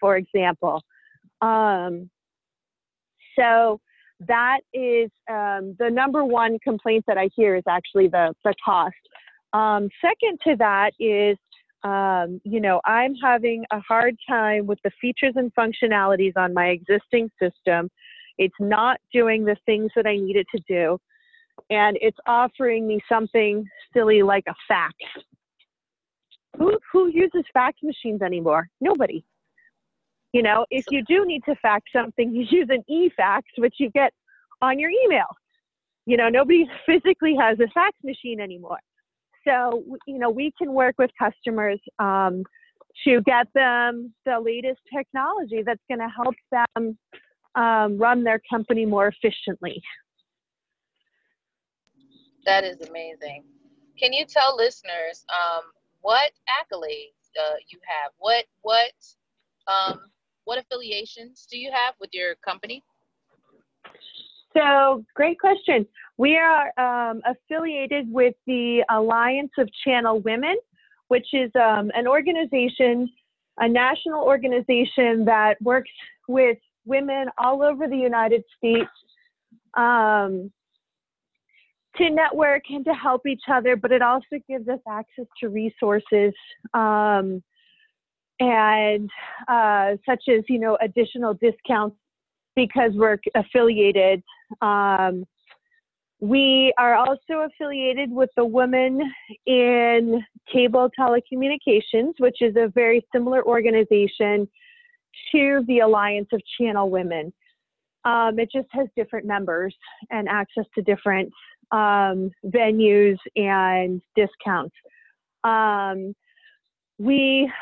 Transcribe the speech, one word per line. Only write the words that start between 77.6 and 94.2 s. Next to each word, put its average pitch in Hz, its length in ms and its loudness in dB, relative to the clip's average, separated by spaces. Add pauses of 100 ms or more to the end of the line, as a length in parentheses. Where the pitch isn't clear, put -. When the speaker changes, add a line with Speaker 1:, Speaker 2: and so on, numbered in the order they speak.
Speaker 1:
over 294 240 0
the 262 100 -4
United 233 460 0 (140)
States, 233 340 0 (840)
um, 208 760 0 (1500)
to 339 140 2
network 294 600 0
and 277 140 -10
to 311 100 0
help 254 320 -2
each 269 220 -6
other, 254 280 2
but 220 160 -2
it 254 100 4
also 247 360 0 (100)
gives 247 200 -8
us 262 200 -6
access 226 380 -12 (140)
to 233 100 -6
resources, 208 800 0 (400)
um, 208 720 0 (960)
and, 214 720 2 (380)
uh, 208 480 2 (100)
such 254 220 -2
as, 220 200 2
you 247 100 0
know, 220 220 0
additional 220 540 -2
discounts 214 600 -2 (580)
because 240 400 0
we're 208 240 2 (160)
affiliated. 202 880 2 (400)